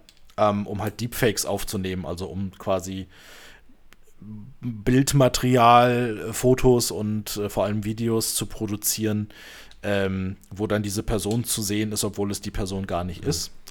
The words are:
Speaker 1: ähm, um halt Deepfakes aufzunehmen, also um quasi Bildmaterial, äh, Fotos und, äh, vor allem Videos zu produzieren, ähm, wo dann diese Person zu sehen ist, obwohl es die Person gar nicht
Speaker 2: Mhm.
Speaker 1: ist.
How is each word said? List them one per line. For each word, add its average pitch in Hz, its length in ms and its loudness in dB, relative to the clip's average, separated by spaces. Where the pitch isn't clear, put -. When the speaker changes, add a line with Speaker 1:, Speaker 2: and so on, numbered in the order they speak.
Speaker 1:
ähm, 104 300 2
um 101 160 -6
halt 107 180 -4
Deepfakes 117 460 0
aufzunehmen, 92 580 -4
also 87 220 -6
um 95 320 -6
quasi 95 480 -4
Bildmaterial, 123 1700 4
äh, - 20 -8
Fotos 127 580 4
und, 104 460 -4
äh, 104 120 -4
vor 101 160 0
allem 104 200 -2
Videos 113 500 -2
zu 107 120 -4
produzieren, 107 840 -4
ähm, 95 540 -2
wo 101 160 -4
dann 104 160 0
diese 101 200 -4
Person 113 420 0
zu - 180 -4
sehen 104 300 -2
ist, 104 120 -2
obwohl 101 260 -2
es 98 100 -4
die 101 100 -8
Person 98 360 -4
gar 90 180 -2
nicht 90 180 -8
Speaker 2:
Mhm. - 80 -2
Speaker 1:
ist. - 220 -4